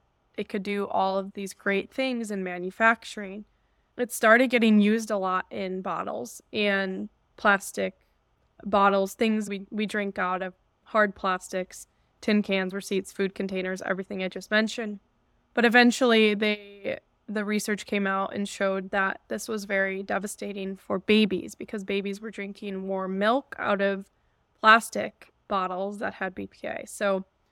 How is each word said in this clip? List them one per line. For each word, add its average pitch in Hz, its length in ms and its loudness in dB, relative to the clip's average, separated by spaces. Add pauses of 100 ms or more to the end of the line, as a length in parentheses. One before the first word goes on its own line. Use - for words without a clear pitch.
(380)
it 202 100 -6
could 202 160 -6
do 202 240 -4
all 190 300 0
of 196 160 -6
these 196 200 -10
great - 380 -2
things 247 380 -4
in 196 140 -6
manufacturing. 196 1000 -2 (520)
It 240 140 -4
started 233 380 6
getting 220 300 6
used 214 300 4
a 214 80 -2
lot 185 320 -2
in 190 320 -6
bottles 190 600 -8 (120)
and 196 560 -2 (260)
plastic 196 600 0 (680)
bottles, 196 520 2
things 214 340 0
we, 196 220 -8
we 214 160 -2
drink 202 320 -4
out 185 240 -2
of, 185 100 -10 (300)
hard 208 320 2
plastics, - 720 -6 (340)
tin 208 200 4
cans, 190 320 0
receipts, 190 380 -4
food 196 220 -2
containers, 190 500 -4
everything 190 400 -4
I 185 40 -2
just 185 240 -10
mentioned. 214 480 -2 (540)
But 233 120 4
eventually, 226 680 6
they, 208 680 -4 (280)
the 208 180 -4
research 208 400 -2
came 202 200 -2
out 190 300 -2
and 202 120 -4
showed 190 440 -4
that 190 380 -2
this 214 180 -8
was 214 180 -6
very 196 380 -2
devastating 196 720 -6
for 196 240 -4
babies 208 560 2
because - 280 -10
babies 202 380 -4
were 220 100 -12
drinking 196 560 -10
warm 190 300 -4
milk 226 400 0
out 202 240 0
of 196 240 0 (540)
plastic 220 720 4 (180)
bottles 190 480 -2
that 196 160 -6
had 190 200 -6
B 196 140 -10
P - 180 -14
A. - 220 -8
So 196 380 -2 (260)